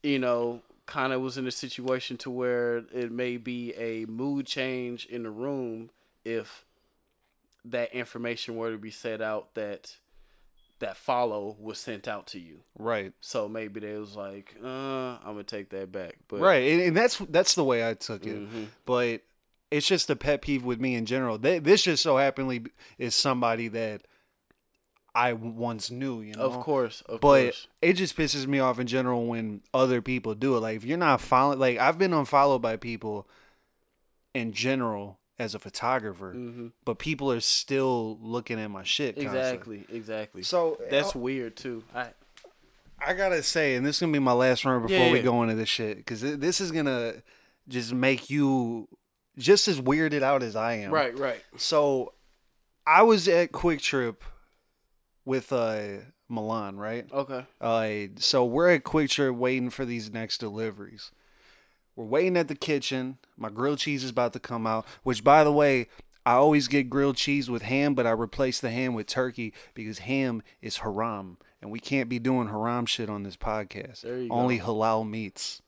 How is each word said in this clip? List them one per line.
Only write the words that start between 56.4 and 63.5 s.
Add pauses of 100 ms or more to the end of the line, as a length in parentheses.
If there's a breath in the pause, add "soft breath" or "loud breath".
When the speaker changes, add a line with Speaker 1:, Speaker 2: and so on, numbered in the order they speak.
Speaker 2:
right?
Speaker 1:
Okay. (160)
Speaker 2:
Uh,
so
we're
at
Quick
Trip
waiting
for
these
next
deliveries. (840 soft breath)
We're
waiting
at
the
kitchen. (180)
My
grilled